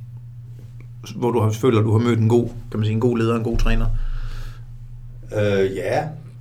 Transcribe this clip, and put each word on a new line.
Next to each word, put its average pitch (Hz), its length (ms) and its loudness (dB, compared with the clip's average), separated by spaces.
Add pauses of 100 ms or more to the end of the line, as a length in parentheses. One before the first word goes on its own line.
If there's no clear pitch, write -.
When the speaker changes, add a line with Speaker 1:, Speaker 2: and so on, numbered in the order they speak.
(1160)
Speaker 1:
hvor 120 140 0
du 117 100 2
har, 107 100 4
føler, 110 300 2
du 110 120 2
har 110 60 6
mødt 120 200 2
en 110 100 4
god, 117 200 4 (220)
kan 107 100 -4
man 107 40 0
sige, 107 100 0
en 110 60 0
god 120 180 2
leder, 113 180 2
en 113 60 -2
god 113 160 0
træner? 113 280 6 (1500)
Speaker 2:
Øh, 98 400 2
ja, 117 280 2 (360)